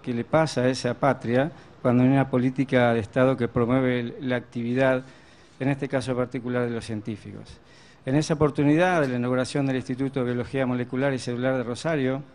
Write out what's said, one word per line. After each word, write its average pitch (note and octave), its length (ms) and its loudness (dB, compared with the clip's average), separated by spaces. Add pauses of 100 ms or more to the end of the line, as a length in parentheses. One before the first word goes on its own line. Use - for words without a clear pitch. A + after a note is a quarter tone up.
que B2+ 100 -6
le A#2 120 -4
pasa D3+ 380 2
a B2+ 60 4
esa B2 260 -2
patria B2+ 580 0 (280)
cuando B2 220 4
hay B2+ 60 6
una C3+ 200 4
política B2+ 640 2
de A#2 80 2
Estado B2+ 360 2
que A#2 100 -2
promueve B2 540 0
el, A#2 220 -8
la B2+ 140 -2
actividad, B2 680 0 (560)
en C3+ 80 0
este C#3 200 -2
caso B2+ 280 -2
particular, B2 480 -2
de A#2+ 60 -4
los A2+ 140 -6
científicos. G#2 760 -10 (460)
En C3+ 120 0
esa D#3 180 2
oportunidad D3+ 680 4
de C3+ 80 2
la B2 80 -2
inauguración B2+ 500 -2
del C3 100 0
Instituto C3 440 -4
de B2 60 0
Biología B2 400 -2
Molecular B2+ 480 -2
y B2+ 40 -4
Celular B2+ 380 -2
de B2 60 -2
Rosario C3+ 600 -2 (120)